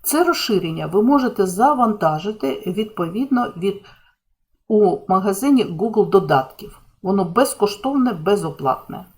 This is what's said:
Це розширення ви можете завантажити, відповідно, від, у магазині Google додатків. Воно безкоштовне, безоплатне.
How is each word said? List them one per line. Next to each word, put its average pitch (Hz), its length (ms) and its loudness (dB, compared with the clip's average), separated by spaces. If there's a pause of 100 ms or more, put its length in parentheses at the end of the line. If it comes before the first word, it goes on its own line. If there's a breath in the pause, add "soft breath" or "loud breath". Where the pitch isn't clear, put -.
Це 320 220 0
розширення 170 600 -2
ви 185 160 2
можете 254 440 2
завантажити, 214 1200 0
відповідно, 214 880 -2
від, 196 280 -4 (840 soft breath)
у 208 300 4 (100)
магазині 202 560 2
Google 196 460 0
додатків. 156 680 0 (220)
Воно 190 220 0
безкоштовне, 247 880 0
безоплатне. 160 920 -4 (120)